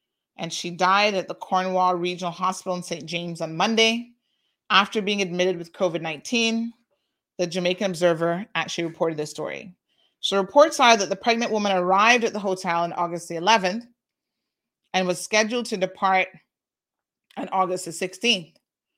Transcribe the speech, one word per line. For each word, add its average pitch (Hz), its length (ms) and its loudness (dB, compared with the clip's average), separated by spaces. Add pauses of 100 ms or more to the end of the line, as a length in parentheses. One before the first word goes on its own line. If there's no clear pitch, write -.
(380)
and 165 140 -8
she - 200 -8
died 190 420 4
at 185 140 -2
the - 80 -10
Cornwall 185 600 0
Regional 175 360 -4
Hospital 185 440 -4
in 180 80 -6
Saint 160 220 -8
James 170 340 -6
on 160 160 -6
Monday 226 560 2 (600)
after 202 320 2
being 202 180 -2
admitted 180 360 0
with 170 160 -12
covid 170 280 0
nineteen, 226 720 -2 (640)
the 180 80 0
Jamaican 185 460 0
Observer 170 540 0 (100)
actually 165 300 -2
reported 165 320 -2
this 151 120 -6
story. 147 460 -10 (460)
So 190 200 2
reports 294 380 4
are 233 180 8
that 196 120 -2
the 294 60 -2
pregnant 233 360 0
woman 208 200 0
arrived 196 520 4
at 226 100 -2
the 208 60 -6
hotel 185 420 -2
on 170 120 -2
August 170 360 -6
the 170 60 -8
eleventh 196 500 0 (1120)
and 185 100 2
was 180 160 -2
scheduled 226 460 0
to 214 100 -4
depart 185 520 0 (1080)
on - 120 -6
August 185 360 -2
the 165 60 -8
sixteenth. 185 640 -4 (400)